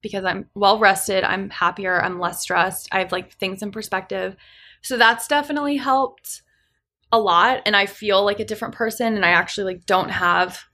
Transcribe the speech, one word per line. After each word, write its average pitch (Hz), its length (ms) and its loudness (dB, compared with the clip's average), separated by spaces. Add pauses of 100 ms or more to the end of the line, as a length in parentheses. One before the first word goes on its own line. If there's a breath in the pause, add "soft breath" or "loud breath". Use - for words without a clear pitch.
because 202 220 -6
I'm 185 300 -4
well 202 240 4
rested, 190 440 4
I'm 190 280 -2
happier, 180 500 -2
I'm 180 180 -4
less 175 220 -4
stressed, 185 500 -2
I 190 80 -2
have, 185 120 -4
like, 185 220 -8
things 190 280 -8
in 208 100 -8
perspective. 190 640 -6 (460 loud breath)
So 254 160 -6
that's 233 300 4
definitely 285 500 0
helped 262 640 -2 (720)
a 226 80 4
lot, 202 480 4
and 214 80 2
I 196 100 4
feel 196 400 0
like 208 140 0
a 214 60 -6
different 220 280 -8
person, 226 420 -2
and 196 80 0
I 170 60 4
actually, 185 460 0
like, 180 100 -20
don't 185 240 2
have 180 540 0 (100)